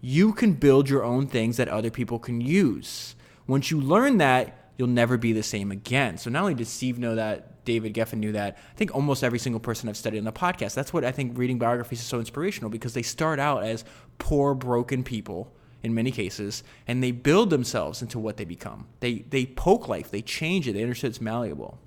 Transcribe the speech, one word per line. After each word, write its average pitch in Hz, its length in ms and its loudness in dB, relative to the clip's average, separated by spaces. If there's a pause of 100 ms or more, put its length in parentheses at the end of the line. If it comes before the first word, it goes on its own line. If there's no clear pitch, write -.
You 160 320 4
can 214 200 4
build 139 360 8
your 139 140 4
own 127 240 0
things 117 300 0
that 127 100 2
other 110 240 -2
people 117 260 -4
can 117 240 -4
use. 135 720 0 (300)
Once 135 260 0
you 156 80 2
learn 214 380 4
that, 131 600 2
you'll 123 100 2
never 120 300 4
be 113 160 2
the 110 80 2
same 101 300 -4
again." 110 460 -2
So - 120 -8
not 143 120 0
only 196 120 0
did 117 140 -4
Steve 123 320 -4
know 117 160 0
that, - 500 -4
David 113 280 0
Geffen 113 260 -2
knew 107 140 -2
that, 101 240 -4
I - 200 -20
think - 180 0
almost 139 280 2
every 120 160 0
single 120 200 -2
person 117 300 -4
I've 104 80 -8
studied 107 220 -4
on 104 40 -4
the 113 80 -4
podcast, 175 420 -4
that's 131 200 -6
what 160 100 0
I 127 80 0
think 127 260 -4
reading 123 200 0
biographies 120 420 0
is - 60 -10
so 123 140 -4
inspirational, 135 500 -6
because 113 240 -8
they 123 80 -2
start 156 380 -2
out 139 240 2
as 113 200 -4 (360)
poor, 143 340 2
broken 123 500 0
people 104 500 -8 (300)
in 113 100 -2
many 117 180 2
cases, 104 520 -6 (240)
and 123 160 0
they 127 80 0
build 156 380 4
themselves 117 520 -2
into 117 180 -8
what 107 180 -6
they - 80 -8
become. 82 420 -14 (120)
They, 120 300 -2
they 131 160 0
poke 196 420 2
life, 90 240 -6
they 104 100 -4
change 160 460 -2
it, 107 60 -2
they 101 80 -2
understand 120 300 -2
it's - 100 -10
malleable. 110 640 -6